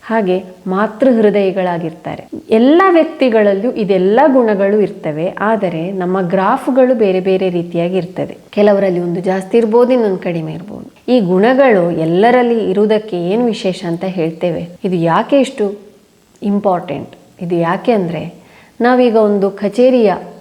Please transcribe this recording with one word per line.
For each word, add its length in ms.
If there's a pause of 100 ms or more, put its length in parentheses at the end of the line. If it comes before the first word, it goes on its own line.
ಹಾಗೆ 400 (240)
ಮಾತೃ 440
ಹೃದಯಿಗಳಾಗಿರ್ತಾರೆ. 1120 (260)
ಎಲ್ಲ 400
ವ್ಯಕ್ತಿಗಳಲ್ಲೂ 840
ಇದೆಲ್ಲ 560
ಗುಣಗಳು 520
ಇರ್ತವೆ, 600
ಆದರೆ 520
ನಮ್ಮ 300
ಗ್ರಾಫ್‌ಗಳು 760
ಬೇರೆ 240
ಬೇರೆ 300
ರೀತಿಯಾಗಿ 480
ಇರ್ತದೆ. 400 (120)
ಕೆಲವರಲ್ಲಿ 500
ಒಂದು 220
ಜಾಸ್ತಿ 360
ಇರ್ಬೋದು, 360
ಇನ್ನೊಂದು 240
ಕಡಿಮೆ 360
ಇರ್ಬೋದು. 580
ಈ 80
ಗುಣಗಳು 720
ಎಲ್ಲರಲ್ಲಿ 760
ಇರುವುದಕ್ಕೆ 600
ಏನು 160
ವಿಶೇಷ 420
ಅಂತ 160
ಹೇಳ್ತೇವೆ. 640 (160)
ಇದು 120
ಯಾಕೆ 460
ಇಷ್ಟು 340 (680)
ಇಂಪಾರ್ಟೆಂಟ್? 680 (320)
ಇದು 140
ಯಾಕೆ 360
ಅಂದ್ರೆ, 420 (480)
ನಾವೀಗ 340
ಒಂದು 360
ಕಚೇರಿಯ 640 (280)